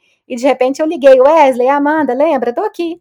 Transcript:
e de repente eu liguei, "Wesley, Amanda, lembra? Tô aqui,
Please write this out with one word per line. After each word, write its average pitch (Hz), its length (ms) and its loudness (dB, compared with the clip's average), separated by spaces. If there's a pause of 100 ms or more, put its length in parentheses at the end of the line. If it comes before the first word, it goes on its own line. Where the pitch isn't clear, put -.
(280)
e 254 80 -10
de 233 100 -4
repente 254 360 -2
eu 311 40 -2
liguei, 269 340 4
"Wesley, 262 480 2
Amanda, 285 460 -2
lembra? 262 380 -2
Tô 311 100 -6
aqui, 349 380 -8